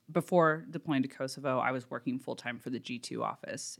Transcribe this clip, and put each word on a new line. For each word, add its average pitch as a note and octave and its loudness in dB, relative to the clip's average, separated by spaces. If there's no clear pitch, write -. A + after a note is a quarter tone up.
before E3 4
deploying D3 2
to C3+ 0
Kosovo, C3+ -2
I A#2+ 4
was B2 -4
working B2 -2
full-time A#2+ -6
for - -8
the B2 -2
G B2 -6
two A#2 -4
office - -6